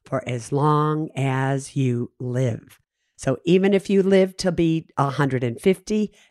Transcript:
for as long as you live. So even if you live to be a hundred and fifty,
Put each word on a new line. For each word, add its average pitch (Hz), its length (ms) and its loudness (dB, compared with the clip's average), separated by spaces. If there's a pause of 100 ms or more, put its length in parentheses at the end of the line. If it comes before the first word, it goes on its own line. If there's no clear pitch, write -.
for - 200 -4
as 120 260 -6
long 151 600 0
as 135 640 -2
you 123 420 -2
live. 123 640 -4 (380)
So 131 260 -2
even 190 300 4
if 190 160 0
you 196 120 4
live 190 360 2
to 190 120 -2
be 160 460 0
a 139 140 0
hundred 131 340 0
and 120 160 -4
fifty, 202 520 0 (180)